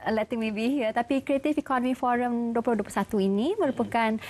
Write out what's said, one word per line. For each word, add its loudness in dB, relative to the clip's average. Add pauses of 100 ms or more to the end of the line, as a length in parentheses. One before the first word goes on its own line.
letting -2
me -2
be -2
here. 0
Tapi 0
Creative 0
Economy 0
Forum 0
dua 0
puluh 2
dua -4
puluh -4
satu 0
ini 2
merupakan, 0 (120)